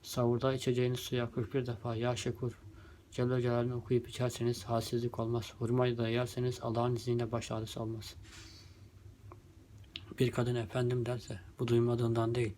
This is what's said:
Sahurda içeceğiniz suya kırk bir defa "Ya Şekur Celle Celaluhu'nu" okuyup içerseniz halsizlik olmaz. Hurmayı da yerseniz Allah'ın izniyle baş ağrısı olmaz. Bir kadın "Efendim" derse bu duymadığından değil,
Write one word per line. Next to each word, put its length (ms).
Sahurda 520
içeceğiniz 460
suya 300
kırk 240
bir 120
defa 300
"Ya 200
Şekur 360
Celle 320
Celaluhu'nu" 320
okuyup 340
içerseniz 560
halsizlik 540
olmaz. 400
Hurmayı 400
da 100
yerseniz 540
Allah'ın 320
izniyle 380
baş 180
ağrısı 320
olmaz. 320
Bir 120
kadın 240
"Efendim" 520
derse 340
bu 100
duymadığından 680
değil, 240